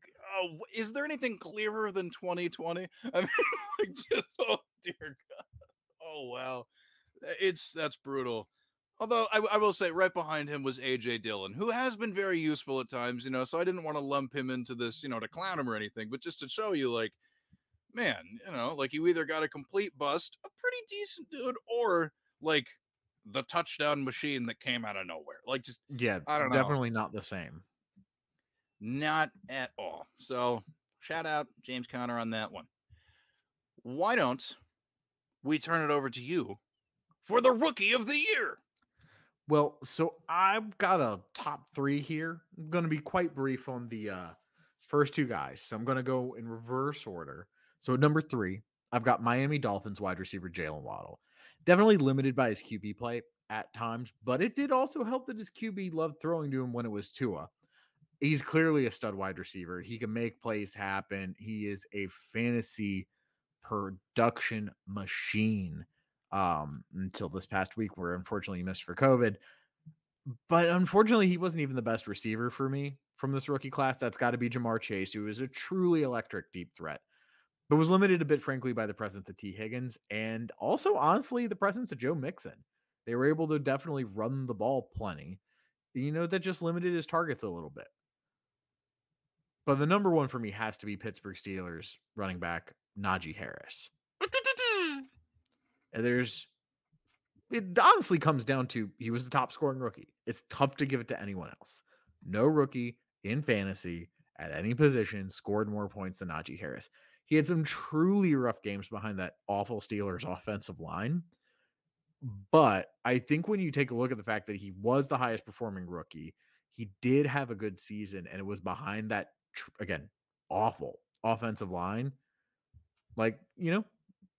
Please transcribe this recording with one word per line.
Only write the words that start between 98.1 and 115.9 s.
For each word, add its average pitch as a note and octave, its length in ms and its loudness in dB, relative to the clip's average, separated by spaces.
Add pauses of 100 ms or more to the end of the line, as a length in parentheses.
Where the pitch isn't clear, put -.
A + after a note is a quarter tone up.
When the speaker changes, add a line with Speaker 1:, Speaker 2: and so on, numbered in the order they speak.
Speaker 2:
comes C#3 260 4
down C3 240 2
to, G#2+ 300 -2
he A2+ 120 -4
was A#2+ 140 0
the B2 60 -12
top B2+ 220 2
scoring C3+ 260 0
rookie. - 360 -8 (120)
It's - 240 -6
tough C#3 260 2
to C#3+ 100 0
give C3+ 140 0
it A#2 80 -10
to - 120 -4
anyone F#2+ 280 -8 (120)
else. - 220 -18 (420)
No G#2+ 220 2
rookie C3 520 2 (260)
in A#2+ 180 0
fantasy G2 680 0 (280)
at D#2 140 -10
any F2 220 -2
position A2+ 560 2
scored G#2 380 -2
more G#2 200 -4
points F#2+ 320 -8
than F#2 80 -8
Najee D#2 300 -8
Harris. D2+ 300 -10 (360)
He D#3 120 4
had D3+ 100 6
some E3 180 2
truly F3 720 4
rough B2 280 2
games G2 260 -6
behind G#2 300 -6
that F#2 200 -4 (100)
awful G2+ 320 0
Steelers G2+ 500 -4
offensive G2+ 500 -6
line. G#2 440 -4 (1300)
But B2 420 6 (120)
I B2 140 4
think D3+ 300 0
when G#3 120 2
you E3+ 100 0
take C#3 200 0
a B2 40 -6
look B2 160 0
at A#2+ 80 -6
the G#2+ 60 -12
fact G#2+ 240 -4
that G#2 80 -6
he G2 160 -10
was B2 360 2
the C#3+ 100 0
highest A#2 280 -2
performing G2+ 400 -8
rookie, D#2+ 480 -12 (400)